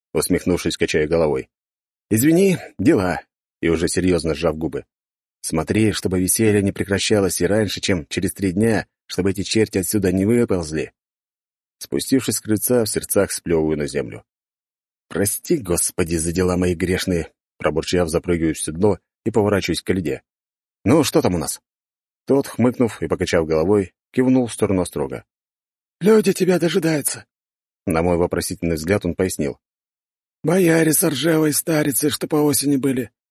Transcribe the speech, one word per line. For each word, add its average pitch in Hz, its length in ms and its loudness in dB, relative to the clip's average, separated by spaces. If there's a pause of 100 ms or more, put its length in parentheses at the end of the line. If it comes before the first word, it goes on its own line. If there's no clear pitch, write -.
(120)
Усмехнувшись, 87 640 0
качаю 76 320 0
головой. 78 400 0 (640)
«Извини, 160 480 4 (200)
дела». 98 440 2 (400)
И 85 60 0
уже 82 200 2
серьёзно 85 460 0
сжав 78 220 -2
губы. 71 280 -6 (560)
«Смотри, 98 520 0
чтобы 92 280 -2
веселье 104 420 2
не 98 100 0
прекращалось 95 680 0
и 90 60 2
раньше, 101 340 0
чем 87 280 -2
через 90 240 -4
три 95 200 -2
дня, 104 340 0 (200)
чтобы 92 240 -2
эти 98 120 -4
черти 104 360 0
отсюда 95 340 0
не 95 140 2
выползли». 92 680 0 (880)
Спустившись - 580 -2
с - 40 -10
крыльца, 110 440 0
в 107 40 -2
сердцах - 420 0
сплёвываю 78 480 0
на 73 80 -4
землю. 67 380 -8 (880)
«Прости, - 460 -2
Господи, 85 600 -2
за 82 160 -4
дела 90 240 0
мои 90 180 0
грешные», 87 580 -2 (260)
пробурчав, 80 500 0
запрыгиваю 80 460 -2
в - 60 -10
седло 90 380 0 (260)
и 117 60 -2
поворачиваюсь 101 520 0
к - 40 -20
Коляде. 80 360 -2 (640)
«Ну, 143 180 4
что 156 200 0
там 95 120 0
у 87 40 -2
нас?» 71 220 -6 (640)
Тот, 135 200 2
хмыкнув 233 560 0
и 82 60 -4
покачав 85 360 0
головой, 85 480 2 (200)
кивнул 127 340 2
в 110 60 -12
сторону 95 300 0
острога. 67 420 -6 (760)
«Люди 208 320 4
тебя 180 280 2
дожидаются». 160 640 -2 (600)
На 82 160 2
мой 87 160 2
вопросительный 85 580 -2
взгляд 85 280 -2
он 85 120 -4
пояснил. 78 420 -4 (840)
«Бояре 165 480 4
с 147 100 0
Ржевой 156 500 0
старицы, 151 560 -2
что - 200 -4
по 160 80 -2
осени 147 400 2
были. 127 340 -2 (200)